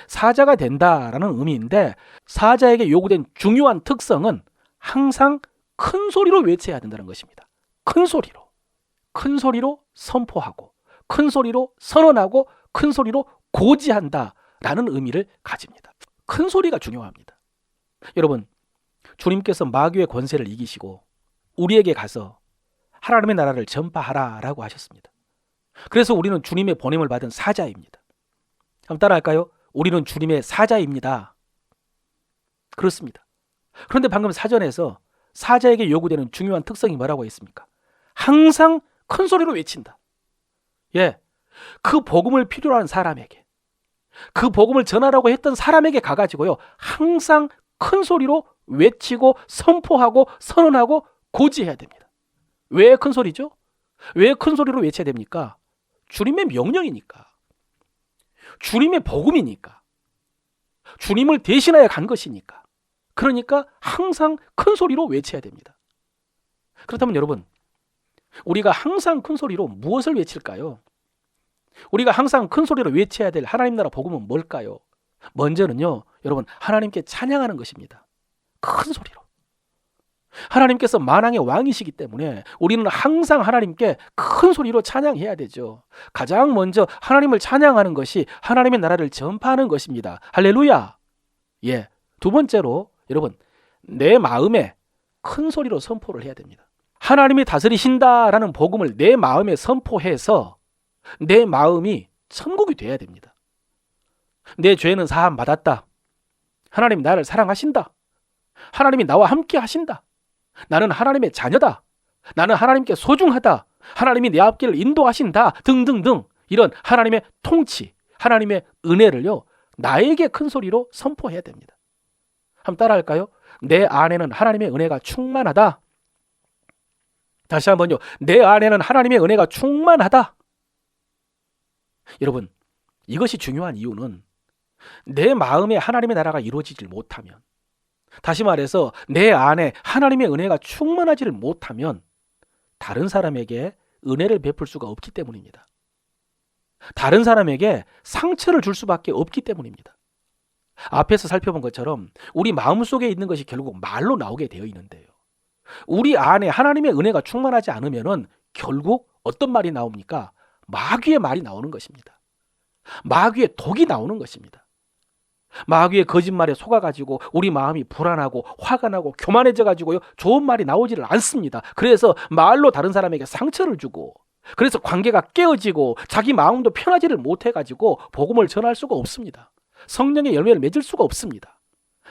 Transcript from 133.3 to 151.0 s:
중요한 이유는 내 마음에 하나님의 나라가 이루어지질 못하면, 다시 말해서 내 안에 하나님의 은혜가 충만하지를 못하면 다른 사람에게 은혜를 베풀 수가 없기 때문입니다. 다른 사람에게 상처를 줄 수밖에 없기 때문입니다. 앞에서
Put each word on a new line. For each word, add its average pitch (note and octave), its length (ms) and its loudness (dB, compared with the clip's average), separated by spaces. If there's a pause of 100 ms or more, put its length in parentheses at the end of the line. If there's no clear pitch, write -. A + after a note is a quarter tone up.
중요한 D3 380 -8
이유는 G#2+ 480 -12 (800)
내 E3 280 0
마음에 F#3+ 440 0
하나님의 A#3 380 -2
나라가 D#3 240 -4
이루어지질 C3 480 -12
못하면, G#2 540 -20 (800)
다시 E3 220 -4
말해서 D3 480 0 (160)
내 F3+ 240 4
안에 D3+ 420 2 (100)
하나님의 C4 480 0
은혜가 E3 280 -2
충만하지를 D#4+ 720 -2
못하면 A#2+ 720 -8 (760)
다른 B2+ 300 -6
사람에게 C#3+ 680 -4 (320)
은혜를 F3 320 0
베풀 C#3+ 280 -8
수가 B2+ 200 -14
없기 - 240 -18
때문입니다. A2+ 560 -16 (1300)
다른 E3+ 300 2
사람에게 F#3 640 0 (180)
상처를 E4+ 580 -2
줄 G3 140 -6
수밖에 F3 360 -6
없기 D#3+ 300 -6
때문입니다. C3+ 560 -14 (920)
앞에서 F3 360 0